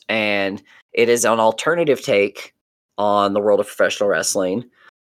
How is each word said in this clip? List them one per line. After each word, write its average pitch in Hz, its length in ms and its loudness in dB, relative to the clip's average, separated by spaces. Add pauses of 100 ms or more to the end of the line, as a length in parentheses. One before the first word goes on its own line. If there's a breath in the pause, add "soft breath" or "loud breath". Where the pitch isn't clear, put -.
and 104 560 -2 (300 soft breath)
it 117 160 2
is 120 160 2
an 113 140 2
alternative 143 600 0
take 101 540 -2 (420)
on 101 360 2
the 104 60 0
world 101 200 2
of 104 80 -2
professional 104 420 -2
wrestling. 95 560 -2 (440 soft breath)